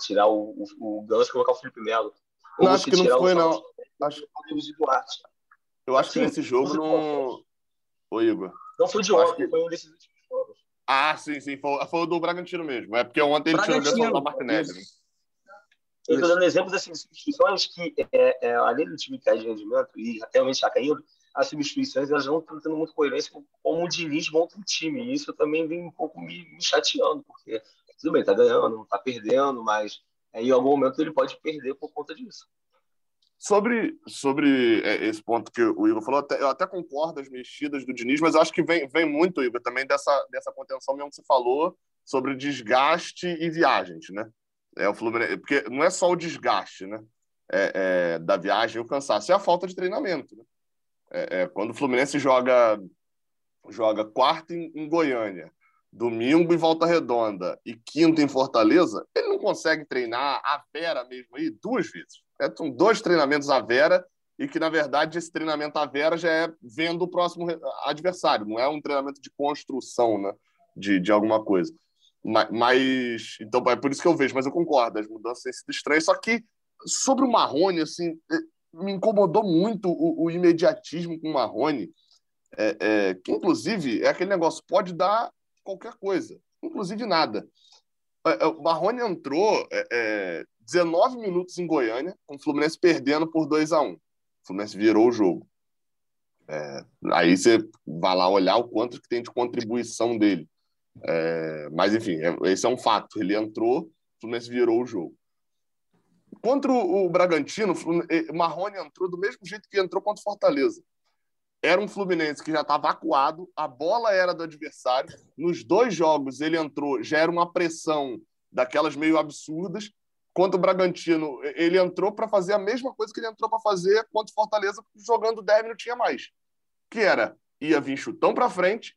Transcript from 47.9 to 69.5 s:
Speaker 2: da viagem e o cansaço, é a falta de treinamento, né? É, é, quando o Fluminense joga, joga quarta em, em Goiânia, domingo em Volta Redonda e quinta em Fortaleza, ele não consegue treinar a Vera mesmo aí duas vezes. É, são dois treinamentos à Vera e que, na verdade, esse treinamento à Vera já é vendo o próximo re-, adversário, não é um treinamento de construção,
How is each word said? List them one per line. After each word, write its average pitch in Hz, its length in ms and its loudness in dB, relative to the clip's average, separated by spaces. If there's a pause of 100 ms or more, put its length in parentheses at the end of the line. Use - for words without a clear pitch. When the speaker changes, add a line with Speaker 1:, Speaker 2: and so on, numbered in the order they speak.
Speaker 2:
da 95 160 2
viagem 101 400 0
e 117 40 -6
o 117 60 -6
cansaço, 127 460 -2
é - 20 6
a 202 60 6
falta 180 260 0
de 185 80 -10
treinamento, 185 600 -6
né? 113 80 -20 (680)
É, 87 320 -4
é, 90 60 -2
quando 107 220 -6
o 117 40 -10
Fluminense 139 440 0
joga, 123 600 4 (880)
joga 110 360 0
quarta 156 500 0
em, 170 200 -8
em 151 140 -8
Goiânia, 113 640 -2 (400)
domingo 123 600 2
em - 20 2
Volta 160 300 2
Redonda 117 800 0
e 117 80 -10
quinta 156 480 2
em 139 60 4
Fortaleza, 131 840 4
ele 480 140 0
não 403 100 0
consegue 160 460 -2
treinar 127 600 -4
a 143 180 -4 (100)
Vera 151 320 -4
mesmo 127 320 -18
aí 156 140 -4
duas 214 400 -4
vezes. - 320 -20 (180)
É, 147 160 -2
são 151 140 -6
dois 170 320 4
treinamentos 147 480 2
à 131 100 4
Vera 135 420 4 (360)
e 135 100 -6
que, 160 100 -6
na 160 120 0
verdade, 156 480 0
esse 165 120 -10
treinamento 151 480 -4
à 151 60 0
Vera 147 320 0
já 165 140 0
é 160 200 0 (120)
vendo 165 400 -4
o 175 60 -2
próximo 170 360 -2
re-, 170 140 -4 (260)
adversário, 151 600 -2
não 110 120 -6
é 127 80 0
um 151 140 -4
treinamento 139 400 -4
de - 160 -20
construção, 127 840 -2